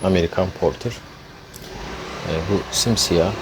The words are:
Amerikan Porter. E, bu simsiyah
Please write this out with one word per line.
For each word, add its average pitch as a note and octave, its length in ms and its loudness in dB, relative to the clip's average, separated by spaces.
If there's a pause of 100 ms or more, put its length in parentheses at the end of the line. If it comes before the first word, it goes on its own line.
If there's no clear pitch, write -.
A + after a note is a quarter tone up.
Amerikan F#2 440 2 (120)
Porter. F2+ 320 0 (1400)
E, E2 40 -2 (180)
bu G2 240 0
simsiyah F#2+ 680 4